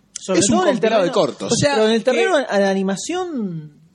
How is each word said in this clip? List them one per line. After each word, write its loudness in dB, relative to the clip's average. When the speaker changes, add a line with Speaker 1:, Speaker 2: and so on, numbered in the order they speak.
Speaker 1:
Sobre 0
Speaker 2:
Es 2
Speaker 1:
todo 2
Speaker 2:
un 2
Speaker 1:
en 2
el 2
Speaker 2:
compilado 2
Speaker 1:
terreno, 2
Speaker 2:
de 2
cortos. -6
Speaker 3:
O 2
sea, 0
Speaker 1:
pero 2
en 2
el 2
Speaker 3:
que 0
Speaker 1:
terreno 2
a 0
la 2
animación -4